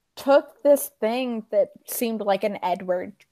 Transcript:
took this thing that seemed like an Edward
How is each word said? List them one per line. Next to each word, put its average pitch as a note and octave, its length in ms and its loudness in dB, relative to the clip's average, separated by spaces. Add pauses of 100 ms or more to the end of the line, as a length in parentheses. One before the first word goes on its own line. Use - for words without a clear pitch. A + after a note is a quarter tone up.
(160)
took - 480 2
this C#4+ 260 4 (100)
thing A#3 520 -4
that G3+ 180 2 (160)
seemed A3+ 360 -4
like G3 220 0
an G3+ 200 -2
Edward F#3 500 -4 (180)